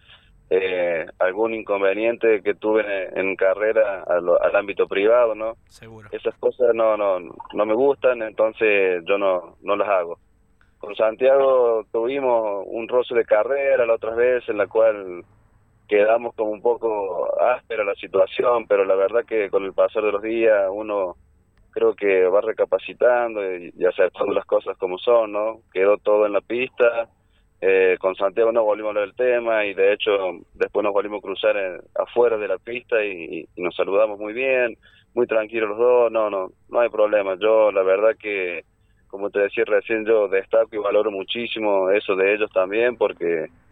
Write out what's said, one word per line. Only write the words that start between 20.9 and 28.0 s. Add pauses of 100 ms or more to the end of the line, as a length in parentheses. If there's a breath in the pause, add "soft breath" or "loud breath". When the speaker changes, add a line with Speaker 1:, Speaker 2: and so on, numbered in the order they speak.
Speaker 1:
creo
que
va
recapacitando (140)
y,
y
aceptando
las
cosas
como
son,
¿no? (120)
Quedó
todo
en
la
pista, (520)
eh,